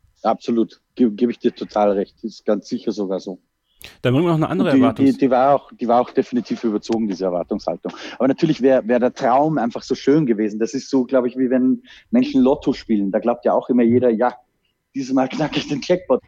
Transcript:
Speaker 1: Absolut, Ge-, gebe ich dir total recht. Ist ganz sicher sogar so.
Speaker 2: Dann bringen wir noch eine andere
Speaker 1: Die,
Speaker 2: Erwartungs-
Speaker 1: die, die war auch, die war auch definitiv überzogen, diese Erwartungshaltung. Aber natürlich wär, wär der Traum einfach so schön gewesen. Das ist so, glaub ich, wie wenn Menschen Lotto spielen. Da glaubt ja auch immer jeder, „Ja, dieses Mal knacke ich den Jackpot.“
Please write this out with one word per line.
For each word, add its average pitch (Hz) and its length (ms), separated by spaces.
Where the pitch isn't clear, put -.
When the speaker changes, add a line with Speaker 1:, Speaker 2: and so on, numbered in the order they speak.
Speaker 1:
Absolut, 110 580
Ge-, 123 160
gebe 117 200
ich - 80
dir 120 140
total 104 380
recht. 98 320
Ist 110 220
ganz 104 240
sicher 117 220
sogar 95 280
so. 92 200
Speaker 2:
Dann 123 100
bringen 151 140
wir - 20
noch 165 80
eine 156 120
andere 175 220
Speaker 1:
Die, 135 60
Speaker 2:
Erwartungs- 131 360
Speaker 1:
die, - 40
die 135 140
war 131 240
auch, - 180
die 117 140
war 117 120
auch 120 120
definitiv 123 520
überzogen, 110 440
diese 92 180
Erwartungshaltung. 90 640
Aber 127 100
natürlich 143 340
wär, 127 260
wär 120 120
der 120 140
Traum 143 440
einfach 113 240
so - 140
schön 151 300
gewesen. 107 340
Das 113 140
ist 135 160
so, 135 140
glaub 123 220
ich, 120 120
wie 131 120
wenn 127 320
Menschen 131 320
Lotto 143 300
spielen. 101 380
Da 104 80
glaubt 117 240
ja 104 100
auch - 160
immer 123 120
jeder, 120 300
„Ja, 120 240
dieses 131 200
Mal 131 160
knacke 147 280
ich - 100
den 143 140
Jackpot.“ 175 460